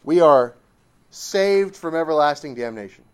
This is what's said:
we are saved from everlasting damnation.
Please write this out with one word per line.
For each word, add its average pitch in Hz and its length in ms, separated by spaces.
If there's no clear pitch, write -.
we 170 160
are 135 340
saved 196 640
from 160 220
everlasting 151 580
damnation. 113 480